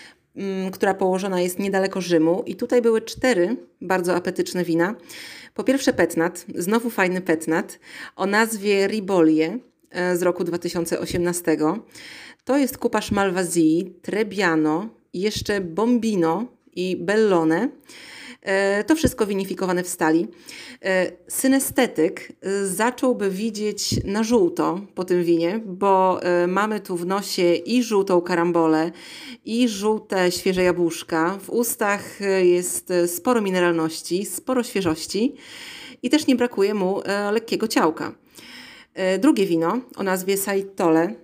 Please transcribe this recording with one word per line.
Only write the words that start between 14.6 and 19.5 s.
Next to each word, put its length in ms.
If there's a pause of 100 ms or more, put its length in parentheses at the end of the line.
jeszcze 480
Bombino 840 (300)
i 220
Bellone. 720 (720)
E, 420
to 120
wszystko 320
winifikowane 560